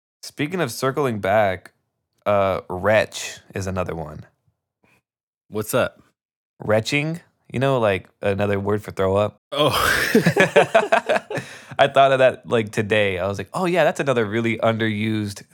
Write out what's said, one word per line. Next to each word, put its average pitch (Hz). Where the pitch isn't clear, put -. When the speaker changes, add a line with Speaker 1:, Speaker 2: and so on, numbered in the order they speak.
Speaker 1:
Speaking 156
of 139
circling 131
back, 95
uh, 98
retch 98
is 98
another 90
one. 76
Speaker 2:
What's 104
that? 110
Speaker 1:
Retching? 143
You 117
know, 135
like, 101
another 101
word 101
for -
throw 95
up? 104
Speaker 2:
Oh. 147
<laughs> -
Speaker 1:
<laughs> -
I 139
thought 135
of 135
that, 131
like, 113
today. 104
I 87
was 101
like, -
"Oh, 185
yeah, 175
that's 170
another 120
really 113
underused 110